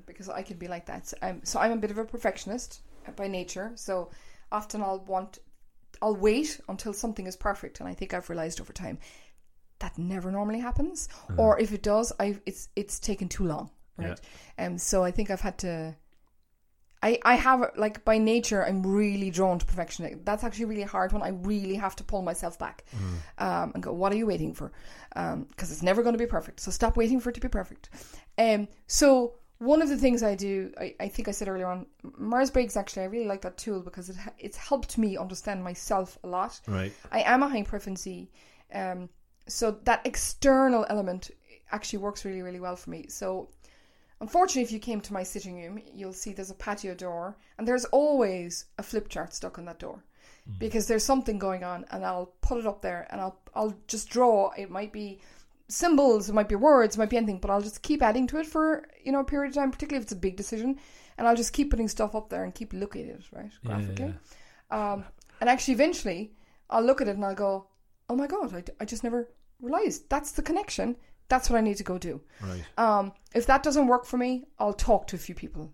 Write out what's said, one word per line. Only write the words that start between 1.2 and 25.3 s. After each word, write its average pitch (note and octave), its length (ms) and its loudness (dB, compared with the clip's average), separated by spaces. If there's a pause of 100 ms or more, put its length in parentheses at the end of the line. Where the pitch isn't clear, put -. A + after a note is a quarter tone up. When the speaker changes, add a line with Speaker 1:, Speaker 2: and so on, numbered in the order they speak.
Speaker 1:
Um, F3+ 220 -6
so A3 160 -2
I'm A3+ 140 4
a A#3 40 0
bit G#3 140 -2
of G#3 80 -8
a A3+ 60 -4
perfectionist A3 760 -6 (340)
by G3+ 120 -6
nature, F#3+ 480 -6
so F#3 340 -6 (420)
often G#3+ 300 -4
I'll F#3+ 240 -2
want, F#3+ 320 -4 (640)
I'll G#3+ 140 2
wait G#3+ 520 2
until G3 260 -6
something G#3 340 -6
is F#3 80 -10
perfect, - 440 -4
and F3+ 80 -10
I F3+ 60 -8
think F#3+ 220 -8
I've F3+ 120 -6
realised E3+ 320 -6
over - 140 -12
time E3+ 240 -8 (840)
that F3 180 -8
never F#3 340 -4
normally G#3 280 -2
happens, C4+ 500 -2 (200)
Speaker 2:
Uh-huh. F#2+ 120 2
Speaker 1:
or A3 180 8
if G#3 140 2
it G3+ 80 -4
does, A3 380 2
I, G3+ 260 0
it's, - 300 -10
it's G3+ 240 -6
taken G3 280 -4
too F#3 180 -2
long, D3 260 -4 (260)
right? F3 220 -6 (400)
Speaker 2:
Yeah. F3+ 80 -4
Speaker 1:
Um, F3 100 -6
so F#3 260 2
I F3+ 60 2
think G3+ 220 0
I've F#3+ 100 -2
had F#3+ 180 -4
to, D#3+ 360 -6 (1080)
I, A3+ 220 4
I B3 100 10
have, B3+ 420 4
like, G#3+ 280 -2
by A3 140 6
nature, A3 440 4
I'm F#3+ 200 0
really G3 480 2
drawn F3+ 260 2
to - 80 0
perfection. - 580 -2
That's G#3+ 200 0
actually A3 220 -2
a - 20 -2
really G#3+ 160 -2
hard F#3+ 300 0
one. G#3 100 2
I F3 60 -2
really F#3+ 440 -2
have G3 220 -2
to - 80 -12
pull G3 180 0
myself F3 380 -4
back, - 240 -10 (120)
Speaker 2:
Mm. F2+ 480 -6 (200)
Speaker 1:
um, E3 100 -4
and F3+ 80 -6
go, - 100 -6
"What F#3 220 0
are - 40 0
you A3+ 100 0
waiting D#3+ 260 -2
for?" - 180 -10 (440)
Um, E3 320 -4 (100)